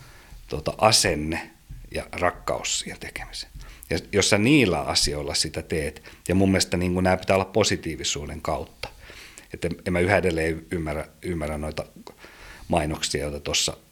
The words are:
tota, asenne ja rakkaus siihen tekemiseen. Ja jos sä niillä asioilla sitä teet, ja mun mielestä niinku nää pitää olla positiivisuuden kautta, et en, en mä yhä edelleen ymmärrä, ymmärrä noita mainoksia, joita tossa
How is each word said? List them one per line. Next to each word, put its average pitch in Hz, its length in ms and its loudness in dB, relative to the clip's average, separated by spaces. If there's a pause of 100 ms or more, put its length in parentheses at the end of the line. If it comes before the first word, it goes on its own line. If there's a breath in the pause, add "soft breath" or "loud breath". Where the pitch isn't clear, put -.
(480 loud breath)
tota, 76 300 -4
asenne 80 720 2 (440)
ja - 180 -6
rakkaus - 680 -2
siihen - 200 -10
tekemiseen. - 520 -12 (380 loud breath)
Ja 87 80 0 (140)
jos 95 180 4
sä 104 80 6
niillä 107 420 4
asioilla 71 540 -2
sitä - 280 -2
teet, 76 400 -4 (260 loud breath)
ja 90 60 4
mun 95 160 6
mielestä 92 260 2
niinku 90 240 2
nää 92 160 6
pitää 95 200 2
olla 95 80 4
positiivisuuden 78 960 -2
kautta, - 480 -6 (680 loud breath)
et - 100 -10
en, 87 80 -2 (140)
en 90 60 0
mä 87 80 2
yhä 92 160 4
edelleen 80 540 0
ymmärrä, 78 360 -4 (160)
ymmärrä 78 360 -4
noita 76 260 -6 (840 loud breath)
mainoksia, 78 540 0
joita 73 180 -6
tossa - 360 -2 (160)